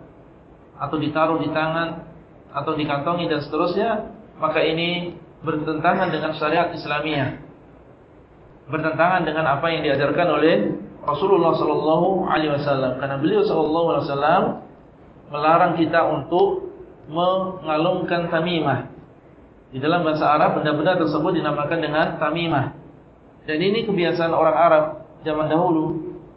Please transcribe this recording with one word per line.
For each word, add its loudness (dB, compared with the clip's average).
atau -6
ditaruh 0
di -4
tangan -4
atau -4
dikantongi -2
dan -2
seterusnya, -2
maka 0
ini -2
bertentangan 0
dengan -2
syariat 0
Islamiyah, -4
bertentangan 0
dengan 0
apa -2
yang -4
diajarkan 0
oleh 4
Rasulullah 2
sallallahu 0
alaihi 0
wasallam. -2
Karena -4
beliau 2
sallallahu 2
alaihi 0
wasallam 2
melarang 4
kita 2
untuk 0
mengalungkan 0
tamimah. -2
Di -12
dalam 0
bahasa 2
Arab, 2
benda-benda 0
tersebut 0
dinamakan -2
dengan 0
tamimah. -2
Dan -2
ini 0
kebiasaan 0
orang 4
Arab 6
zaman -2
dahulu, 0